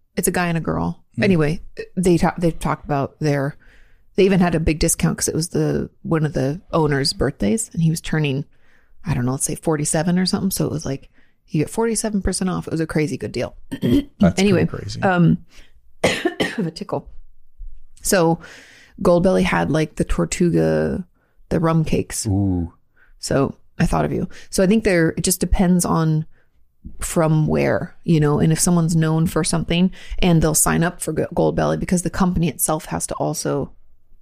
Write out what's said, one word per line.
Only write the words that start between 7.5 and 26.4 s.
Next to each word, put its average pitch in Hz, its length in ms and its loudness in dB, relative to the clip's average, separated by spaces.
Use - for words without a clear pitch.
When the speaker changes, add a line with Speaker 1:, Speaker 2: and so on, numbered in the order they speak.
Speaker 1:
and 170 100 -2
he 160 60 4
was 165 120 -2
turning, 147 420 -2
I 160 80 -2
don't 123 120 -2
know, - 60 0
let's 175 140 -4
say 147 100 -4
forty-seven 160 640 0
or 185 60 0
something. 190 260 -2
So - 140 -2
it - 60 -2
was - 140 -8
like, 135 240 -10
you 156 120 -2
get 143 100 0
forty-seven 220 520 -2
percent 185 280 -2
off. 165 180 -6
It - 40 -8
was 160 80 -2
a 160 80 -2
crazy 151 300 -2
good 101 160 -8
deal. - 300 -6
<clears throat> - 80 -18
Speaker 2:
That's - 680 2
Speaker 1:
Anyway, 190 200 4
Speaker 2:
kinda 160 180 0
crazy. - 240 -10
Speaker 1:
um, 175 420 4
<coughs> - 320 -20
I - 300 -2
have 180 120 -2
a 160 40 -6
tickle. - 380 -8
So 165 380 2
Goldbelly 185 420 4
had, 175 280 0
like, 156 240 -2
the - 80 0
Tortuga, 160 1040 0
the 165 100 0
rum 165 240 2
cakes. - 440 -4
Speaker 2:
Ooh. 95 460 0
Speaker 1:
So - 360 0
I 170 60 4
thought 160 200 0
of 143 60 -2
you. 175 160 -4
So 196 140 2
I 180 40 4
think 220 160 4
there, 170 340 4
it 165 60 -4
just 180 160 -2
depends 180 460 2
on 160 400 0